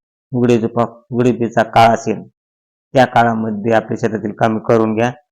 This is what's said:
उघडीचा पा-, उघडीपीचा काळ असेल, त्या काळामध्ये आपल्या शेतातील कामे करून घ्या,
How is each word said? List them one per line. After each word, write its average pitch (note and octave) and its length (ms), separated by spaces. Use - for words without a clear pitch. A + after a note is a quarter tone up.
उघडीचा A#2+ 360
पा-, A#2 420
उघडीपीचा A#2 540
काळ A2+ 300
असेल, G2+ 340
त्या B2+ 120
काळामध्ये A2+ 680
आपल्या A2 280
शेतातील G#2+ 300
कामे A2 280
करून A2 360
घ्या, A#2+ 160